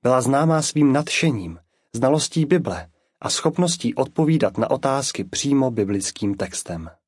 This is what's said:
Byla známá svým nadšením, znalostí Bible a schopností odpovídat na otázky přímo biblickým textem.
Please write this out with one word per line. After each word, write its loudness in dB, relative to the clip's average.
Byla 4
známá 2
svým 2
nadšením, -2
znalostí 2
Bible 0
a -6
schopností 0
odpovídat 0
na -2
otázky -2
přímo 0
biblickým -2
textem. -8